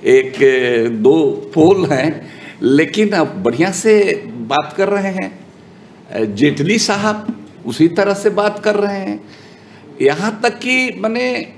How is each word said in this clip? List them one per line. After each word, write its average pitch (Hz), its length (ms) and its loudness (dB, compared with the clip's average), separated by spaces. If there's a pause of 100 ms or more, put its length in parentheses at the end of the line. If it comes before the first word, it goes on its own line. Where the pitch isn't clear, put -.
एक 131 280 4 (680)
दो 143 280 4 (240)
पोल 175 320 4
हैं, 143 440 -2 (320)
लेकिन 156 460 2
अब 175 340 -2
बढ़िया 160 280 0
से 202 560 2
बात 120 500 -4
कर 196 120 0
रहे 196 240 -2
हैं। 190 260 -8 (760)
अ, 107 80 -6
जेटली 143 580 0
साहब 214 680 -4 (200)
उसी 156 220 2
तरह 196 260 0
से 202 160 0
बात 202 280 -2
कर 208 160 0
रहे 202 240 -2
हैं। 196 260 -8 (760)
यहाँ 175 400 0
तक 240 160 0
कि 254 400 -2
माने 226 600 -4